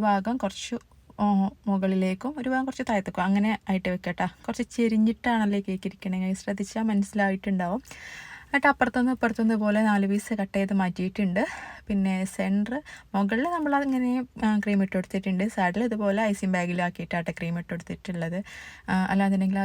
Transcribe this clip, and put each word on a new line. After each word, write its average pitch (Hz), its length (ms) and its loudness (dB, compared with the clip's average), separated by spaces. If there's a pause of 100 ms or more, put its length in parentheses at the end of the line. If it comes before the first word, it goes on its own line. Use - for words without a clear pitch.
ഭാഗം 202 360 2
കുറച്ച്, - 320 -6 (440)
ഓ, 208 60 2 (440)
മുകളിലേക്കും 190 720 0
ഒരു 247 100 -2
ഭാഗം 262 160 0
കുറച്ച് 262 240 -6
താഴത്തേക്കും 196 400 0
അങ്ങനെ 208 300 2 (100)
ആയിട്ട് 185 200 0
വെക്കട്ടെ. 180 380 -2 (200)
കുറച്ച് 233 180 -4 (100)
ചെരിഞ്ഞിട്ടാണല്ലേ 220 920 2
കേക്ക് 190 200 -4
ഇരിക്കണേ, 185 460 -4 (100)
ശ്രദ്ധിച്ചാൽ 202 380 -4 (100)
മനസ്സിലായിട്ടുണ്ടാവും. 196 920 0 (640)
എന്നിട്ട് 285 260 4
അപ്പുറത്തുനിന്ന് 247 440 2
ഇപ്പുറത്തുനിന്ന് 226 400 2
പോലെ 208 280 2
നാല് 202 260 4
പീസ് 208 300 0
കട്ട് 196 180 -2
ചെയ്ത് 196 220 0
മാറ്റിയിട്ടുണ്ട്. 185 680 0 (420)
പിന്നെ 190 460 0
സെൻറ്റർ 202 400 0 (420)
മുകളിൽ 202 380 2
നമ്മളതിങ്ങനെ, 277 580 2 (340)
ആ, 214 180 4
ക്രീം 202 200 2
ഇട്ട് 190 140 -4
കൊടുത്തിട്ടുണ്ട്. 190 460 -2 (120)
സൈഡിൽ 190 280 0
ഇതുപോലെ 214 380 0 (100)
ഐസിങ് 190 240 -2
ബാഗിലാക്കിയിട്ടാണ് 175 840 -2
ക്രീം 170 200 -4
ഇട്ട് 170 140 -10
കൊടുത്തിട്ടുള്ളത്. 170 640 -6 (520)
ആ, 185 220 2
അല്ലാന്നുണ്ടെങ്കിൽ 196 480 2
ആ 196 40 2